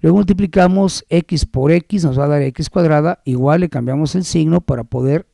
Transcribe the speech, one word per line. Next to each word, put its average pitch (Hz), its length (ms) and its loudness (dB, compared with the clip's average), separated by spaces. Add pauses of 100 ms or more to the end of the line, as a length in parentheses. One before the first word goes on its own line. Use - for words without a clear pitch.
Luego 170 180 2
multiplicamos 190 880 2
x 165 380 -2
por 135 260 0
x, 175 320 0
nos 135 140 0
va 143 60 0
a 143 40 0
dar 147 140 0
x 135 260 -6
cuadrada, 160 560 0
igual 135 360 0
le 175 100 -2
cambiamos 135 440 -4
el 185 100 -2
signo 165 360 0
para 120 240 -4
poder 131 500 -2